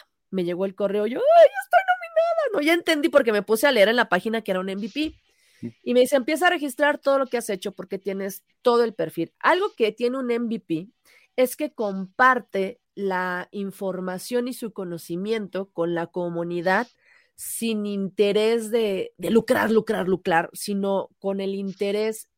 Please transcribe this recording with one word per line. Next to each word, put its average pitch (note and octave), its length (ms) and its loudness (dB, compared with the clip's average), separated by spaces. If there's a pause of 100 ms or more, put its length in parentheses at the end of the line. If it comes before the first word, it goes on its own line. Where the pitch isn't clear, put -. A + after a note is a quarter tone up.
(300)
Me F#3+ 140 -2
llegó F3 200 -2
el G3 120 -6
correo, G#3 320 0
yo, B3+ 100 -4
"Ay, D#5 300 8
ya G5 160 -2
estoy F5+ 240 2
nominada", E5+ 540 0 (100)
¿no? G4 80 -2
Ya D4+ 120 2
entendí E4 360 0
porque B3+ 240 4
me G#3 100 0
puse A3 240 0
a C#4+ 60 4
leer G#3 160 6
en A3+ 80 2
la A#3 120 2
página A3 340 -2
que G3+ 100 -4
era F#3 80 -2
un F#3+ 80 -6
M G3 120 -6
V A3+ 140 -8
P. D#4 260 -6 (600)
Y A#3+ 120 -2
me B3 60 6
dice, B3+ 160 4
"Empieza D4 320 2
a - 20 6
registrar D4 480 0
todo C#4 200 2
lo C4+ 80 0
que A#3+ 120 -4
has A#3 100 -8
hecho G3 240 -6
porque F#3 260 -10
tienes G3 460 -8 (160)
todo A#3+ 240 4
el A#3 80 -4
perfil". E3 460 -6
Algo F#4 360 2
que G#3+ 180 0
tiene B3 260 -2
un B3 120 -4
M A#3 160 -2
V A3 140 -4
P E3 280 -6 (480)
es B3+ 200 2
que D4+ 160 -6
comparte G3 1080 0 (140)
la F#3 560 -4
información F#3+ 960 -6
y C4 60 -6
su A3+ 200 -10
conocimiento F#3+ 1000 -6
con E3+ 220 -2
la E3+ 140 -2
comunidad F3 800 -2 (480)
sin A3 520 -4
interés G#3 840 0
de, G#3+ 460 -2
de - 140 -4
lucrar, A3 400 4
lucrar, G#3 360 0
lucrar, F3 460 0
sino G3 560 -4 (100)
con G3 220 -4
el G3 140 -4
interés G3+ 840 -4